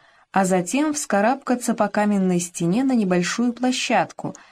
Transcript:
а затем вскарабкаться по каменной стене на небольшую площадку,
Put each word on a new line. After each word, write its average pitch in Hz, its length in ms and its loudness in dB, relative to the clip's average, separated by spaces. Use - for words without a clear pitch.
а 190 120 2
затем 190 480 0
вскарабкаться 247 840 -2
по 208 140 0
каменной 202 520 2
стене 180 440 -2
на 262 100 2
небольшую 196 580 0
площадку, 240 840 -2